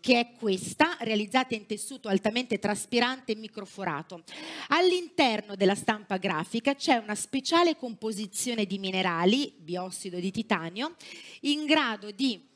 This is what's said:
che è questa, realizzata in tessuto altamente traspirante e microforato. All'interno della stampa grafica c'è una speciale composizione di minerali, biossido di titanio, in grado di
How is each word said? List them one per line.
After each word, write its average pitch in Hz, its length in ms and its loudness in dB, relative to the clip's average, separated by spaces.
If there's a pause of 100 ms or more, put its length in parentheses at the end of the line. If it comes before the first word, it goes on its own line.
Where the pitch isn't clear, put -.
che 240 200 4
è 240 180 -4
questa, 226 600 0
realizzata 226 540 0
in 214 120 -10
tessuto 220 420 -8
altamente 208 500 0
traspirante 240 760 0
e 208 40 -2
microforato. 190 840 -8 (460)
All'interno 277 880 2
della 190 180 6
stampa 202 420 -2
grafica 190 580 0
c'è 277 220 4
una 214 180 -4
speciale 320 640 2
composizione 220 880 -4
di 190 120 -4
minerali, 185 760 2
biossido 180 640 -8
di 185 120 -2
titanio, 208 640 -2 (480)
in 294 220 0
grado 240 460 0
di 208 460 -2